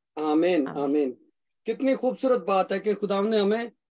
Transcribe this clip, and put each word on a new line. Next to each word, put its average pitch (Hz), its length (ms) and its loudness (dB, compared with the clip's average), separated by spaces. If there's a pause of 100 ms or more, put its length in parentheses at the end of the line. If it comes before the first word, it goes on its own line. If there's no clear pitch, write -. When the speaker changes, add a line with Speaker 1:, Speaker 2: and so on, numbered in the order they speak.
(200)
Speaker 1:
आमीन, 156 480 2
Speaker 2:
आमीन। 143 160 -6
Speaker 1:
आमीन। 139 340 0 (480)
कितनी 262 300 0
खूबसूरत 254 460 0
बात 190 300 0
है 196 80 -2
कि 208 140 0
खुदावंद 202 360 -2
ने 220 100 2
हमें 220 320 0 (240)